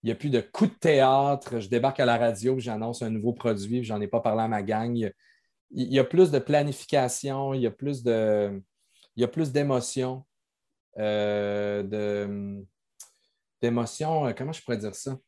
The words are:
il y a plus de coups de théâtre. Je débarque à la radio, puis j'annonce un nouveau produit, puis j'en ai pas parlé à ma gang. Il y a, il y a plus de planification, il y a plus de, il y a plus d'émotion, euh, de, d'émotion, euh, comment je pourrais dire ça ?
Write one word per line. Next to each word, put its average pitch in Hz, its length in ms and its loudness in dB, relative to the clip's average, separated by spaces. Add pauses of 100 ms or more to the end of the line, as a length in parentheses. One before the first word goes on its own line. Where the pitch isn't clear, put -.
il 113 60 -2
y 113 40 0
a - 20 0
plus 147 160 -4
de 127 100 4
coups - 320 0
de - 60 -20
théâtre. 139 800 4
Je 98 80 -10
débarque 123 320 0
à 127 60 4
la 120 100 4
radio, 117 380 0
puis 127 100 -4
j'annonce 113 380 -6
un 110 80 -4
nouveau 110 220 0
produit, 113 480 -2
puis 120 40 -6
j'en 107 160 -4
ai 104 80 -4
pas 117 120 0
parlé 113 220 0
à 113 60 0
ma 107 140 -2
gang. 110 340 -2
Il 117 60 0
y 107 40 -2
a, 95 40 -4 (600)
il 123 220 -4
y 135 60 4
a 127 60 6
plus 175 260 6
de 143 80 2
planification, 135 1160 0
il 131 60 -2
y 117 60 2
a 110 40 2
plus 131 320 -6
de, 107 580 2 (560)
il 113 40 -4
y 123 40 4
a - 40 0
plus 156 240 -2
d'émotion, 131 760 -2 (720)
euh, 104 840 0
de, 101 800 -4 (960)
d'émotion, 131 640 0
euh, 117 100 -2
comment 143 160 -6
je - 100 -12
pourrais 117 160 -4
dire 101 160 -8
ça ? 131 220 -10 (120)